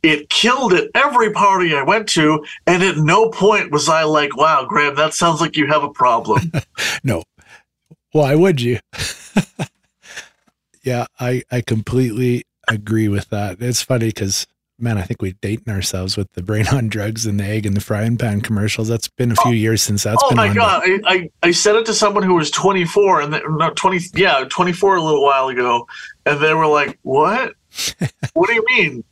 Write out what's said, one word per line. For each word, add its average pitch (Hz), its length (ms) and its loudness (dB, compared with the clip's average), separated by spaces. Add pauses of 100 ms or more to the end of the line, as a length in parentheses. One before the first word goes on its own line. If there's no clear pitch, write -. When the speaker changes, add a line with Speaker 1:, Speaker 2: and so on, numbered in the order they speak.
Speaker 1:
It 156 280 0
killed 247 420 2
at 160 220 2
every 240 380 2
party 185 420 2
I 139 80 0
went 208 280 0
to. 156 340 2 (240)
And 175 160 4
at 175 120 0
no 175 340 4
point 196 420 2
was 147 160 0
I 160 160 2
like, 147 320 0
"Wow, 147 320 2
Graham, 147 260 0
that 151 200 0
sounds 170 260 0
like 156 160 -2
you 147 100 0
have 147 160 2
a 147 80 -6
problem." 117 640 0 (240)
Speaker 2:
<laughs> - 260 -8
No. 110 220 -4 (880)
Why 147 240 4
would 170 240 4
you? 120 180 0 (140)
<laughs> - 680 -6 (1200)
Yeah, 120 240 -4 (120)
I, 123 320 -4
I 123 120 -2
completely 123 840 -2 (240)
agree 110 400 -2
with 101 220 -2
that. 101 300 -6
It's 120 220 -4
funny 113 300 -2
'cause, - 340 -6 (320)
man, 113 200 -2
I 92 40 -4
think 104 180 -8
we're 95 220 -6
dating 107 320 -6
ourselves 92 420 -6
with 101 180 -6
the 90 100 -10
brain 107 240 -2
on 127 200 0
drugs 110 380 -6
and 101 140 -2
the 101 40 -4
egg 107 220 -4
in 98 80 0
the 101 60 0
frying 110 360 -2
pan 104 240 -2
commercials. 107 460 -4
That's 113 220 -4
been 120 240 -2
a - 20 0
few 120 160 2
Speaker 1:
Oh. 117 40 2
Speaker 2:
years 110 280 0
since 101 220 -2
that's 110 180 2
Speaker 1:
Oh 277 60 2
Speaker 2:
been - 80 2
Speaker 1:
my 214 140 2
Speaker 2:
on 202 40 0
Speaker 1:
God. 202 300 2
Speaker 2:
the 190 220 0
Speaker 1:
I, 185 60 2
I, 185 180 -2 (180)
I - 20 4
said 208 240 2
it 226 120 2
to 220 80 -2
someone 202 280 0
who 185 120 4
was 156 180 0
twenty-four 185 680 2
and 147 140 -4
they, - 140 -4
not 156 260 -2
twenty, 185 240 0 (160)
yeah, 156 340 2
twenty-four 180 460 0
a 170 80 0
little 151 220 2
while 135 240 2
ago. 123 400 0 (360)
And 143 140 0
they 156 160 2
were 160 140 2
like, 147 340 0
"What? 180 520 0 (380)
Speaker 2:
<laughs> - 420 -6
Speaker 1:
What 349 140 2
do 466 60 0
you 440 140 0
mean?" - 440 -2